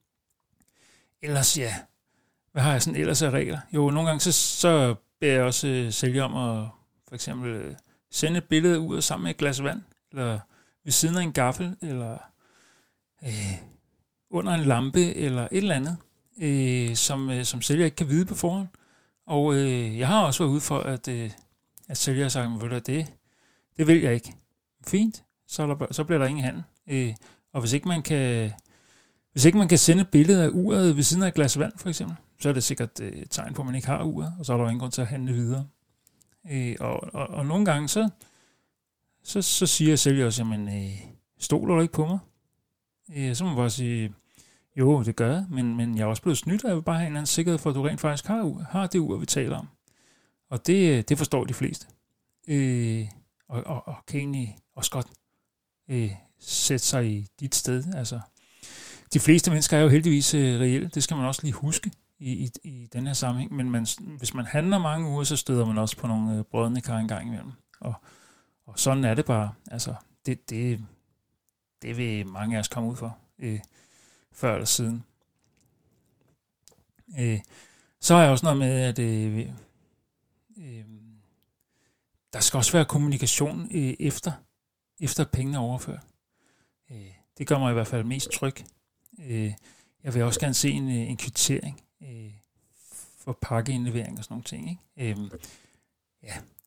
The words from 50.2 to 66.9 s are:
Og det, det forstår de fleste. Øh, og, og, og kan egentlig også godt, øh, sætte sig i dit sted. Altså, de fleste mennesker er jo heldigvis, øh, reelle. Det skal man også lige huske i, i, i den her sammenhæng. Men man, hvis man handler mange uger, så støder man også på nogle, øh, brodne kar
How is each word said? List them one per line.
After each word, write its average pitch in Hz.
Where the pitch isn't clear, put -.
Og 123
det, 170
det 147
forstår 143
de 131
fleste. -
Øh, 120
og, 120
og, 143
og 127
kan 143
egentlig 135
også -
godt, 127
øh, 117
sætte -
sig 123
i 104
dit 135
sted. 131
Altså, 120
de 151
fleste 170
mennesker 151
er 147
jo 156
heldigvis, 147
øh, 127
reelle. 127
Det 147
skal 160
man 127
også 131
lige 147
huske 156
i, 131
i, 123
i 123
den 123
her 139
sammenhæng. 127
Men 127
man, 117
hvis 123
man 123
handler 180
mange 160
uger, 143
så 135
støder 120
man 107
også 107
på -
nogle, 110
øh, 110
brodne 117
kar 117